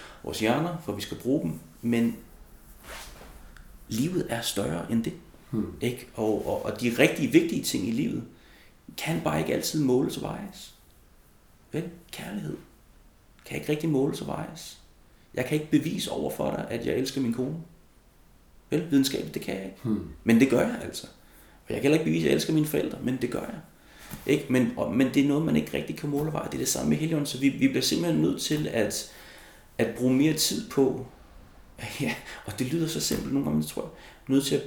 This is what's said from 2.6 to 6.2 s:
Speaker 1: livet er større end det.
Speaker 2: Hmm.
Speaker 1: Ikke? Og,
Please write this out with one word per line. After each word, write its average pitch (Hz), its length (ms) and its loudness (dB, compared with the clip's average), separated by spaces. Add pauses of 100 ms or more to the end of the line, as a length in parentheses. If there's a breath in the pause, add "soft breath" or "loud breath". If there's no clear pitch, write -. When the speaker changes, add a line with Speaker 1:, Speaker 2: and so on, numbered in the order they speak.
Speaker 1:
livet 147 420 0
er 117 100 -2
større 85 520 -4
end 113 120 2
det. 165 80 -4 (380)
Speaker 2:
Hmm. 98 300 -2
Speaker 1:
Ikke? - 340 -4
Og, 107 320 0